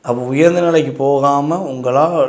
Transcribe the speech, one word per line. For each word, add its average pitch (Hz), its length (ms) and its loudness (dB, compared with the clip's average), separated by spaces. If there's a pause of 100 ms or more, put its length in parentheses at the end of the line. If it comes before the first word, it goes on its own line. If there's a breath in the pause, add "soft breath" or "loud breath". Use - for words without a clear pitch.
அப்போ 123 140 -2 (120)
உயர்ந்த 170 320 2
நிலைக்கு 160 260 0 (120)
போகாம 143 540 0 (140)
உங்களால் 131 460 0 (120)